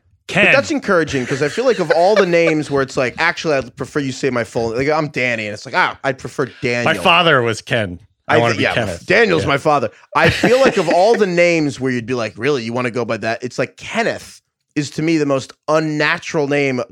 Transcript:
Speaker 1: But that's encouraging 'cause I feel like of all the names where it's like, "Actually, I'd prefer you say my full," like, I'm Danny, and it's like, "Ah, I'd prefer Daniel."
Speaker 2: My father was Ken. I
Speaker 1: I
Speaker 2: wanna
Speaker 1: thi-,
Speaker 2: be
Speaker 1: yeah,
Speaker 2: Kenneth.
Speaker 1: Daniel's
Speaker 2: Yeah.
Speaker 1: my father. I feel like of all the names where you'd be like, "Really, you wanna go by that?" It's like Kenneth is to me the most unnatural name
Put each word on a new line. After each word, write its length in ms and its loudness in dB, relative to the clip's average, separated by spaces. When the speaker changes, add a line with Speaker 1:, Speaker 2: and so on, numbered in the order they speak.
Speaker 1:
But 80 6
that's 180 2
encouraging 540 0
'cause 160 -4
I 60 2
feel 180 -4
like 140 2
of 120 -2
all 240 4
the 100 2
names 440 2
where 120 0
it's 160 -4
like, 200 -2
"Actually, 380 0
I'd 220 -4
prefer 220 -6
you 120 -4
say 180 -2
my 140 -2
full," 320 -4
like, 140 -2
I'm 180 0
Danny, 380 -2
and 80 -8
it's 120 -14
like, 100 -12
"Ah, 280 0
I'd 140 -2
prefer 300 -6
Daniel." 220 -2
Speaker 2:
My 60 -4
father 420 4
was 200 -2
Ken. 380 -4
I 80 2
Speaker 1:
I 40 4
Speaker 2:
wanna 160 2
Speaker 1:
thi-, 20 -4
Speaker 2:
be 60 0
Speaker 1:
yeah, 100 0
Speaker 2:
Kenneth. 320 -4
Speaker 1:
Daniel's 380 2
Speaker 2:
Yeah. 40 -2
Speaker 1:
my 100 0
father. 320 0
I 120 4
feel 300 2
like 160 4
of 140 0
all 260 4
the 120 2
names 520 2
where 140 -2
you'd 120 -4
be 80 -4
like, 220 -4
"Really, 280 -2
you 100 -6
wanna 180 -2
go 140 -4
by 120 -4
that?" 240 -4
It's 160 -8
like 200 -4
Kenneth 640 -6
is 160 -2
to 100 -6
me 160 0
the 80 0
most 280 -2
unnatural 800 0
name 320 0